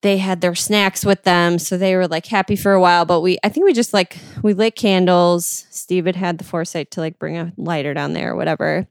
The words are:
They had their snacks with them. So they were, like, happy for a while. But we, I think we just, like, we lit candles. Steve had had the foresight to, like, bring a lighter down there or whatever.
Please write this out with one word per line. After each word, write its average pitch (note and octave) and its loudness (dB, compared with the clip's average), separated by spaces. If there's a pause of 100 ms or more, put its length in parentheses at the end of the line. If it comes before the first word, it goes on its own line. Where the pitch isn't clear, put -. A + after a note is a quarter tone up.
They G3 2
had F#3 -2
their F3 0
snacks G3+ 0
with G3 2
them. F3 4
So F3+ -4
they F#3 0
were, F3+ 0
like, D#3+ -4
happy G3+ 0
for G3 2
a F#3+ 4
while. F3 4
But E3+ 2
we, F3+ 2
I G#3 2
think E4+ 0
we F#4+ 6
just, A#3 0
like, F#3 0 (260)
we G#3 2
lit A3 0
candles. F3+ 2
Steve F#3 -4
had F3+ -2
had F3 -4
the - -14
foresight E3 -8
to, F3 -8
like, D#3+ -8
bring D#3 -8
a E3+ -8
lighter D3+ -4
down D3 -4
there - -4
or - -4
whatever. D#3+ -2